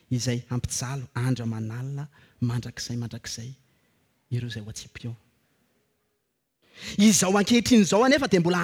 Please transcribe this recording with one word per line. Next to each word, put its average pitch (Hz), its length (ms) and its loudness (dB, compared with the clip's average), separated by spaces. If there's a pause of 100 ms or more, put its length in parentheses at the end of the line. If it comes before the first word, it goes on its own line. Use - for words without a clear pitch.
izay 120 400 -2
ampijalo 123 640 -6
andro 123 320 -2
aman'alina 120 640 -8 (340)
mandrakizay, 120 560 -4
mandrakizay 117 540 -10 (840)
ireo 120 160 -4
izay 113 160 -10
ho 107 80 -14
atsipy - 340 -16
eo. 117 60 -10 (1800)
Izao 202 400 4
ankehitriny 220 480 6
izao 196 180 4
anefa 277 240 4
dia 180 140 4
mbola 175 220 2